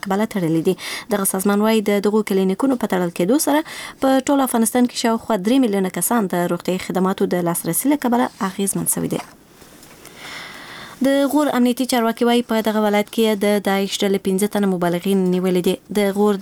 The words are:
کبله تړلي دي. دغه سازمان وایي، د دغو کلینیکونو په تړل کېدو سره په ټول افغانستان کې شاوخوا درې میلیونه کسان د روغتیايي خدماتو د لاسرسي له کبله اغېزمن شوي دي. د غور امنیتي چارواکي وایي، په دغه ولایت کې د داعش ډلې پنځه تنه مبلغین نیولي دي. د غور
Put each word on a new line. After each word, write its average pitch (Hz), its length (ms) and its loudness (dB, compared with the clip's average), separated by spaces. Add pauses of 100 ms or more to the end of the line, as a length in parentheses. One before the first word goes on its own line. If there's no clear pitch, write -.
کبله 202 280 0
تړلي 165 360 0
دي. 185 40 2 (400)
دغه 196 200 0
سازمان 202 320 0
وایي، 220 240 2
د 202 180 2
دغو 214 240 2
کلینیکونو 190 500 0
په 208 140 -2
تړل 180 240 -2
کېدو 190 260 2
سره 302 160 2 (400)
په 269 300 2
ټول 277 160 4
افغانستان 240 420 2
کې - 140 -6
شاوخوا 226 340 0
درې 233 300 2
میلیونه 196 320 0
کسان 220 340 0
د 175 100 0 (120)
روغتیايي 180 320 -4
خدماتو 185 480 0
د 175 160 0
لاسرسي 170 420 -2
له 294 140 -2
کبله 247 220 2 (200)
اغېزمن 190 480 -4
شوي 170 180 -4
دي. - 60 -6 (1800)
د 277 120 4 (160)
غور 294 240 2
امنیتي 247 360 2
چارواکي 226 340 0
وایي، 240 240 4
په 220 160 0
دغه 220 180 0
ولایت 208 300 2
کې 220 260 2
د 208 240 2
داعش 196 380 0
ډلې 196 240 2
پنځه 196 280 0
تنه 202 200 0
مبلغین 175 580 0
نیولي 180 360 0
دي. 185 40 4 (260)
د 202 200 2
غور 208 240 2